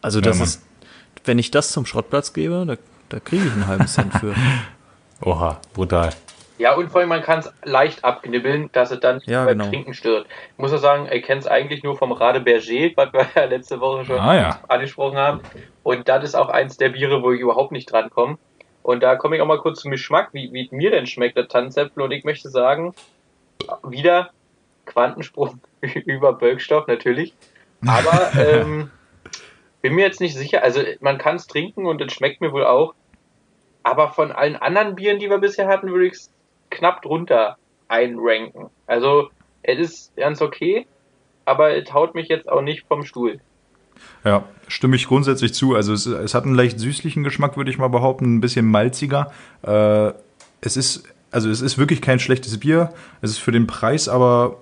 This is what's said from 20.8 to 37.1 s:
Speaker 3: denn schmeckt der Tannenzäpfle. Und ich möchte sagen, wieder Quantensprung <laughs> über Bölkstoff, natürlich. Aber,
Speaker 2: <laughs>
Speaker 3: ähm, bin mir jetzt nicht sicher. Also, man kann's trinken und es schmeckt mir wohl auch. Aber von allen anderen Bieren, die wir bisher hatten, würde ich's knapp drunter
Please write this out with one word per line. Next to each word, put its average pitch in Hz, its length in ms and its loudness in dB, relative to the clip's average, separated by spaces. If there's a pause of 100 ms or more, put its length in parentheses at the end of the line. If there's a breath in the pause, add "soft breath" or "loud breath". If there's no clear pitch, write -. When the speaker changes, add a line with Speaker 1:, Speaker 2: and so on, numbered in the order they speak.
Speaker 3:
denn 139 160 2
schmeckt 123 320 -4
der 123 100 -2
Tannenzäpfle. 135 560 -2
Und 135 80 -4
ich 143 120 -8
möchte 147 260 -8
sagen, 139 460 0 (920)
wieder 170 440 0 (560)
Quantensprung 127 720 -2 (220)
<laughs> 131 80 -8 (160)
über 135 280 2
Bölkstoff, 131 540 0
natürlich. 127 480 -2 (500 soft breath)
Aber, 160 480 4
Speaker 2:
<laughs> 135 40 2
Speaker 3:
ähm, 151 520 2 (920 loud breath)
bin 131 140 0
mir 190 100 4
jetzt 190 160 -2
nicht 165 140 -2
sicher. 135 280 0
Also, 127 180 2 (180)
man 139 180 0
kann's 160 300 -2
trinken 185 380 -6
und 156 160 -2
es 143 120 -8
schmeckt 139 280 -4
mir 160 100 -2
wohl 139 140 0
auch. 135 280 4 (920)
Aber 143 260 2
von 147 220 -2
allen 147 240 0
anderen 190 400 0
Bieren, 202 240 -2
die 202 100 -6
wir 196 100 2
bisher 202 280 0
hatten, 196 240 0
würde 180 160 2
ich's - 220 -8 (400)
knapp - 320 -2
drunter 139 560 2 (300)